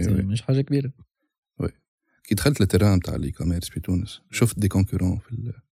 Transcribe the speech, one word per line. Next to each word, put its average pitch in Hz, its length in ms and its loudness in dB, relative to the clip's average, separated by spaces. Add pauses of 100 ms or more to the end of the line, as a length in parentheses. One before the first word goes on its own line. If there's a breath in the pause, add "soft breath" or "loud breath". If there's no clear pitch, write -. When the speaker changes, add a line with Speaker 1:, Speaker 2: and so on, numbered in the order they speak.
Speaker 1:
إيه، 87 80 2
وي. 95 140 2
Speaker 2:
مش 101 200 -2
حاجة 135 180 2
كبيرة. 139 320 -2 (680)
Speaker 1:
وي. 87 80 -2 (600)
كي 104 60 0
دخلت 143 260 2
للتيران 101 360 4
متاع 82 200 -2
الإي 71 140 -4
كوميرس 85 380 -4
في - 120 -8
تونس، 90 400 -4 (100)
شفت - 280 0
دي 104 100 2
كونكورون 95 500 0
في - 140 -12
ال-، 110 420 -8